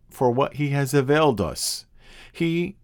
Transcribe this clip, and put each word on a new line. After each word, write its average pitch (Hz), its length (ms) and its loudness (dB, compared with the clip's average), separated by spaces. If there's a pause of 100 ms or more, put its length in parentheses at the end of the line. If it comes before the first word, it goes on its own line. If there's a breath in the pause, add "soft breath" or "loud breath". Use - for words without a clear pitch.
for 127 220 0
what 123 280 -2
He 147 120 -2
has 139 240 0
availed 143 480 2
us. - 460 -6 (440 loud breath)
He, 170 520 -4